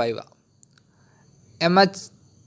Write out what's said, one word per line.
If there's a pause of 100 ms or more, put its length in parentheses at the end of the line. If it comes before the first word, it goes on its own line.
വൈവ. (1500)
എം
എച്ച്, (420)